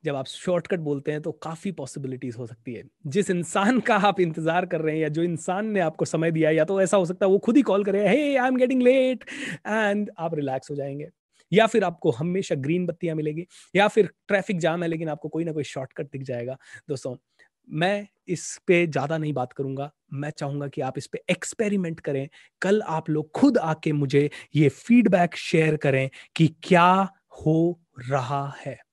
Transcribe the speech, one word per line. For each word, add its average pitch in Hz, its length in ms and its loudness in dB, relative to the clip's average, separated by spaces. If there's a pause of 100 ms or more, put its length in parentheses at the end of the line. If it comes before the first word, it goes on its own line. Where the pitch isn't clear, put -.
जब 143 100 -2
आप 135 100 -6
शॉर्टकट - 540 -4
बोलते 147 320 -4
हैं 151 100 -4
तो 143 100 -8
काफी 160 400 -10
पॉसिबिलिटीज 131 680 -10
हो 123 80 -10
सकती 120 280 -14
है। - 100 -12 (240)
जिस 180 220 0
इंसान 196 500 2
का 220 160 2
आप 202 240 2
इंतजार 165 460 0
कर 170 160 -4
रहे 156 140 -2
हैं 160 60 0
या 151 80 0
जो 156 140 -2
इंसान 180 420 -4
ने 214 140 -2
आपको 160 260 0
समय 165 260 0
दिया 160 180 2
है, 160 60 2
या 156 100 4
तो 196 160 0
ऐसा 190 160 4
हो 185 80 4
सकता 180 200 -2
है 190 60 4
वो 190 80 6
खुद 233 160 2
ही 285 60 8
कॉल 202 220 2
करे, 196 240 0
"Hey, 269 400 2
I'm 254 140 2
getting 254 260 2
late," 254 420 4 (380)
and 208 400 0 (100)
आप 165 180 -4
रिलैक्स 135 360 -4
हो 143 40 -6
जाएंगे। 143 340 -8 (440)
या 220 140 6
फिर 214 160 2
आपको 170 280 0
हमेशा 175 440 -2
ग्रीन 160 300 -2
बत्तियां 165 320 -6
मिलेगी, 156 300 -6 (280)
या 196 120 4
फिर 208 220 2 (180)
ट्रैफिक 196 320 -2
जाम 170 240 0
है 165 60 -4
लेकिन 165 200 -6
आपको 151 200 -8
कोई 160 140 -4
ना 165 80 -6
कोई 151 120 -6
शॉर्टकट 139 420 -10
दिख 139 160 -12
जाएगा। 127 360 -8 (320)
दोस्तों, 135 260 -8 (540)
मैं 190 380 -2 (200)
इस - 400 -8
पे 175 200 4
ज्यादा 147 300 -4
नहीं 151 160 -2
बात 127 200 -4
करूंगा, 135 380 -6 (220)
मैं 143 160 -6
चाहूंगा 143 380 -6
कि - 140 -8
आप 131 160 -6
इस - 100 -10
पे - 220 -10
एक्सपेरिमेंट 185 680 -2
करें। 139 300 -4 (320)
कल 202 200 2
आप 160 280 -4
लोग 151 220 -2
खुद 269 260 4
आके 156 360 0
मुझे 143 360 2 (260)
ये 147 140 6
फीडबैक 190 680 4
शेयर 156 400 2
करें 135 340 0 (260)
कि 165 280 4
क्या 185 500 4 (320)
हो 165 340 2 (300)
रहा 139 440 -4 (120)
है। - 280 -12